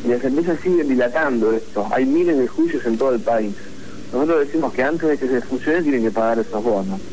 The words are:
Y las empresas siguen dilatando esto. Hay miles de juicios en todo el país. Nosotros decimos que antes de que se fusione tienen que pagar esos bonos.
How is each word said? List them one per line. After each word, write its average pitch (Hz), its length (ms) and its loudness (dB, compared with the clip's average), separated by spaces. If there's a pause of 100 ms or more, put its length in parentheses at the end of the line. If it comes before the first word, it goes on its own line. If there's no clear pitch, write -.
Y 120 60 0
las 123 120 2
empresas 151 400 0
siguen 175 280 2
dilatando 123 640 2
esto. 107 380 -4
Hay 123 140 2
miles 165 320 2
de 123 100 2
juicios 151 380 0
en 113 120 0
todo 131 180 2
el 107 60 -2
país. 107 340 0 (560)
Nosotros 143 360 2
decimos 143 260 -2
que 127 100 -2
antes 160 240 0
de 147 100 2
que 131 120 -2
se 131 100 2
fusione 151 420 -2
tienen 135 220 2
que 113 80 2
pagar 113 280 2
esos 107 220 -2
bonos. 98 380 0 (140)